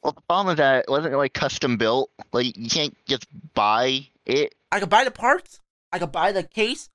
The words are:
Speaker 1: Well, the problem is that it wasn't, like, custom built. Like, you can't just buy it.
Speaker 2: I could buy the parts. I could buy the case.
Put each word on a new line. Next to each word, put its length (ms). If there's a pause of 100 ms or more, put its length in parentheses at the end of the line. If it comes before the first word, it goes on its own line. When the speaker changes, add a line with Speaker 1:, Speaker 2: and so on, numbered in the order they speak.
Speaker 1:
Well, 100
the 80
problem 320
is 40
that 300
it 40
wasn't, 240
like, 180
custom 420
built. 360 (200)
Like, 240
you 140
can't 260 (120)
just 180 (300)
buy 520 (180)
it. 280 (180)
Speaker 2:
I 80
could 100
buy 140
the 80
parts. 480 (320)
I 60
could 140
buy 200
the 120
case. 520